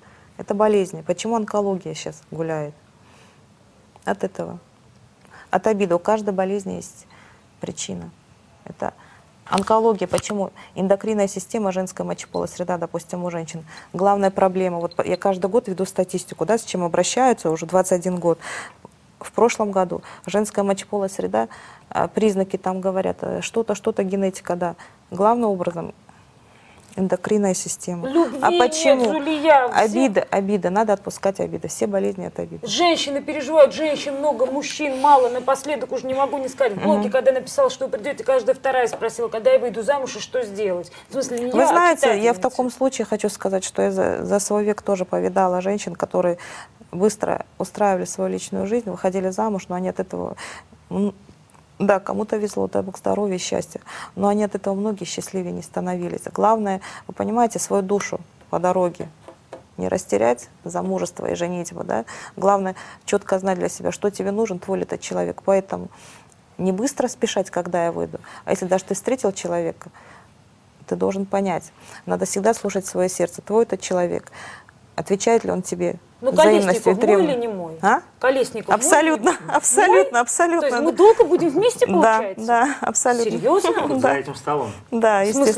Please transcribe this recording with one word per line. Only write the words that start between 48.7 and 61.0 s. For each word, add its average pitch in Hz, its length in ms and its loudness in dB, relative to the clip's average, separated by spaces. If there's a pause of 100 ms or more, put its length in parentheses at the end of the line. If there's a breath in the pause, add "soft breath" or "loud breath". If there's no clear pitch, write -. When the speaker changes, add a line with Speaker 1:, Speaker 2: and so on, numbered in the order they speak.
Speaker 1:
выходили 185 400 -2
замуж, 202 400 -4
но 180 60 -6
они 185 140 -4
от 185 100 -6
этого, 185 360 -6 (540 loud breath)
м, 196 240 -2 (680)
да, 196 200 2
кому-то 214 380 -4
везло, 196 300 -4
дай 196 140 -2
бог 190 160 -8
здоровья 196 380 -2
и 180 40 -4
счастья, - 420 -6 (340 loud breath)
но 190 120 0
они 208 160 2
от 202 120 -2
этого 196 200 -4
многие 196 300 -4
счастливее 180 480 -8
не 175 80 -8
становились. 180 600 -6 (100)
Главное, 202 480 0 (260 loud breath)
вы - 60 -12
понимаете, 220 460 0
свою 196 240 0
душу 190 360 -2 (300)
по 165 100 -2
дороге 180 480 0 (720)
не 180 100 -4
растерять, 202 640 0 (160)
замужество 180 640 -6